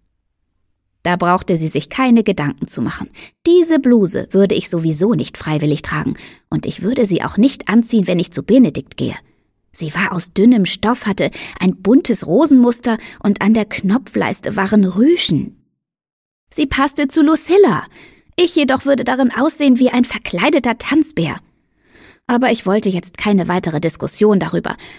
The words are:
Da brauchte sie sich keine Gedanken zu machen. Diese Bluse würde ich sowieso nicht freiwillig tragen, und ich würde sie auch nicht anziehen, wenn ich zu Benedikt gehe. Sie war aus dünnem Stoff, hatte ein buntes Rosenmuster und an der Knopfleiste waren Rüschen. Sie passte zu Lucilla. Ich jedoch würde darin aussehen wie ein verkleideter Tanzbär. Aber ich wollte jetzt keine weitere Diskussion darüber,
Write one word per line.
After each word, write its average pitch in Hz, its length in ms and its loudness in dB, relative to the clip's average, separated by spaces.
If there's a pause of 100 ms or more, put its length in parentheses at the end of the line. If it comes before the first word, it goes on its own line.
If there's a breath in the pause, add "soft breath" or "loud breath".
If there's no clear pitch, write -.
(1000)
Da 175 160 -2
brauchte 180 400 0
sie 160 100 -2
sich 147 220 -6
keine 240 340 2
Gedanken 147 440 -4
zu - 140 -8
machen. - 280 -8 (360 loud breath)
Diese 339 340 4
Bluse 226 520 2
würde 196 240 2
ich - 140 -4
sowieso 165 440 0
nicht - 240 -4
freiwillig 151 440 -2
tragen, - 340 -6 (340 loud breath)
und 151 160 -4
ich - 160 -8
würde 247 240 0
sie 185 180 -2
auch - 140 -8
nicht 269 320 0
anziehen, 226 380 2
wenn 180 120 0
ich - 120 -4
zu 139 120 -8
Benedikt 226 540 2
gehe. 113 180 -6 (560)
Sie 156 220 -10
war 185 200 -4
aus 170 200 -8
dünnem 208 320 4
Stoff, - 400 -4
hatte 190 260 -2 (280 loud breath)
ein 185 220 0
buntes 247 440 2
Rosenmuster 240 720 2 (240 loud breath)
und 202 200 0
an 214 120 4
der 214 120 0
Knopfleiste 202 880 -4
waren 196 300 2
Rüschen. 202 760 0 (880)
Sie 302 160 -2
passte 277 420 -2
zu 320 140 0
Lucilla. 311 640 2 (520 soft breath)
Ich 349 180 0
jedoch 269 300 0
würde 277 180 0
darin 247 280 0
aussehen 277 480 2
wie 254 100 4
ein 247 160 0
verkleideter 233 720 -2
Tanzbär. 175 600 -2 (840 soft breath)
Aber 247 260 0
ich - 140 -4
wollte 202 240 0
jetzt 180 280 -4
keine 196 300 0
weitere 175 320 -2
Diskussion 185 600 0
darüber, - 360 -4 (240 loud breath)